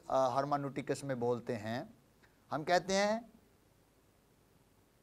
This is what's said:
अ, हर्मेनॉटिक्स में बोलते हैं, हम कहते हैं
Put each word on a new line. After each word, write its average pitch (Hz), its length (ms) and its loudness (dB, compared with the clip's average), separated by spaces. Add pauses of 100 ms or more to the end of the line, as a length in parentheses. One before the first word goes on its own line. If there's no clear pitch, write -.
अ, 131 200 4
हर्मेनॉटिक्स 139 760 -2
में 135 160 -2
बोलते 120 340 0
हैं, 113 420 -6 (560)
हम 147 120 -4
कहते 180 300 2
हैं 208 400 0 (1700)